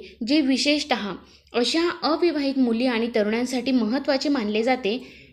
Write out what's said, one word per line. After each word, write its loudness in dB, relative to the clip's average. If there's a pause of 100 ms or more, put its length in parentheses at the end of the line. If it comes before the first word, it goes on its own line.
(280)
जे 4
विशेषतः 0 (400)
अशा 0 (140)
अविवाहित 0
मुली 2
आणि 0
तरुणांसाठी 0
महत्त्वाचे 0
मानले 0
जाते, -2 (200)